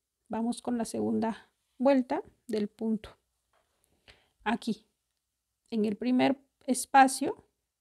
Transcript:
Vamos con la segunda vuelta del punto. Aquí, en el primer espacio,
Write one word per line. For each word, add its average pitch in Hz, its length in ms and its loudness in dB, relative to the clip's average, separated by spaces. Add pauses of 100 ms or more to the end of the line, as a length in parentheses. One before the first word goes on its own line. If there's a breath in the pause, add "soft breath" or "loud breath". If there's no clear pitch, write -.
(280)
Vamos 226 340 -6
con 247 140 -4
la 226 80 -2
segunda 220 640 -4 (300)
vuelta 269 460 2 (240)
del 214 180 -2
punto. 220 500 -6 (1300 soft breath)
Aquí, 220 420 -4 (840)
en 214 140 0
el 208 120 -2
primer 254 440 0 (260)
espacio, 269 800 2 (340)